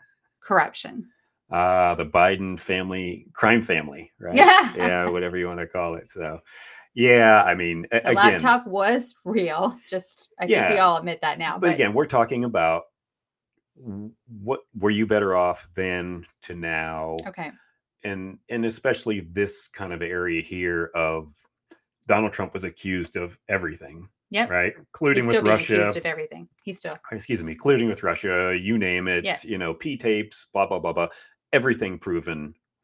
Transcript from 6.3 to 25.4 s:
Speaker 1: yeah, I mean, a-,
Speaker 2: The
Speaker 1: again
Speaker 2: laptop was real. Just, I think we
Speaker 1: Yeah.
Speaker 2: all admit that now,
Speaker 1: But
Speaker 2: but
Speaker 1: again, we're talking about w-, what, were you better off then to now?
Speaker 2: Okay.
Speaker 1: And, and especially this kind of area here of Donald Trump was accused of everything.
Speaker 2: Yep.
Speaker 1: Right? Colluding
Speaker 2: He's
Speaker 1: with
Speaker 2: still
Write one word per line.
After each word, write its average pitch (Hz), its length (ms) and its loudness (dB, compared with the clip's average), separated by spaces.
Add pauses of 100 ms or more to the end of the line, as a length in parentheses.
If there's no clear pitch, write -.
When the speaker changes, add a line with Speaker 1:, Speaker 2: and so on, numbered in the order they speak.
Speaker 1:
yeah, 117 500 8
I 90 100 4
mean, 85 380 -4
a-, 117 80 2
Speaker 2:
The 117 100 -2
Speaker 1:
again 123 60 4
Speaker 2:
laptop 240 500 4
was 202 480 0 (100)
real. 185 640 -2
Just, - 440 -10 (100)
I 180 80 -4
think 156 220 4
we - 60 4
Speaker 1:
Yeah. 190 80 6
Speaker 2:
all 175 120 4
admit 165 240 -6
that 156 180 -4
now, 160 160 -4
Speaker 1:
But 180 140 0
Speaker 2:
but 160 60 2
Speaker 1:
again, 107 200 2
we're 143 120 2
talking 120 380 0
about 87 400 0 (960)
w-, 107 300 -12 (320)
what, 127 180 -6 (160)
were 101 140 0
you 107 160 0
better 101 300 2
off 90 380 0
then 90 520 -6 (160)
to 90 140 -14
now? 80 640 -6 (100)
Speaker 2:
Okay. 170 240 -12 (500)
Speaker 1:
And, 98 360 -10 (100)
and 117 160 -4
especially 110 560 -4
this 95 480 -6
kind 92 240 -12
of 85 100 -10
area 87 380 -4
here 87 540 -4
of 80 380 -4 (720)
Donald 104 260 2
Trump 95 220 -8
was 95 100 -6
accused 92 520 -6
of 87 200 -8 (120)
everything. 82 600 -8 (220)
Speaker 2:
Yep. 202 200 -2
Speaker 1:
Right? 90 240 0 (180)
Colluding 143 240 2
Speaker 2:
He's 123 100 2
Speaker 1:
with 117 80 2
Speaker 2:
still 110 80 4